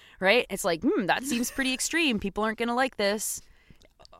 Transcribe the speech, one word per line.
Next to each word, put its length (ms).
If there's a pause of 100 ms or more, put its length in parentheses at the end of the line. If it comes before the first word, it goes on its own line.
(200)
Right? 300
It's 140
like, 180
"Hmm, 240
that 160
seems 300
pretty 200
extreme. 460
People 240
aren't 160
gonna 160
like 220
this. 440 (800)